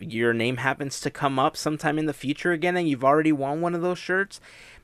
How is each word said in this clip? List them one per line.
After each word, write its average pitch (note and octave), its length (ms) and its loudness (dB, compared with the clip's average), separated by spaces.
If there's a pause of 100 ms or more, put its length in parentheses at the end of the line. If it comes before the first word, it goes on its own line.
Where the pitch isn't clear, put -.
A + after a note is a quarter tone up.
your A#2 320 0
name A#2 240 0
happens C3+ 440 -4
to C#3+ 100 -2
come C3+ 280 -2
up D3 160 2
sometime D#3 440 -2
in D#3 80 -2
the C#3+ 80 -2
future D3+ 380 -2
again F3 260 0
and E3+ 100 2
you've C3+ 160 0
already D#3 260 6
won C#3+ 300 0
one E3+ 140 -2
of E3+ 80 -2
those F3+ 160 -2
shirts, F#3+ 420 -2 (440)